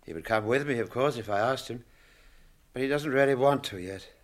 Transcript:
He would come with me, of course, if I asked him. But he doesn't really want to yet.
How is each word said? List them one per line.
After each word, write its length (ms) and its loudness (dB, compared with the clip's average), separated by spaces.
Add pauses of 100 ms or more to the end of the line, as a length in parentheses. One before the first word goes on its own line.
He 100 -14
would 120 -10
come 200 0
with 220 0
me, 120 -2
of 100 -2
course, 280 0
if 120 -8
I 100 0
asked 280 0
him. 160 -10 (880)
But 80 -6
he 60 0
doesn't 240 -2
really 240 4
want 300 4
to 120 -8
yet. 300 -10 (160)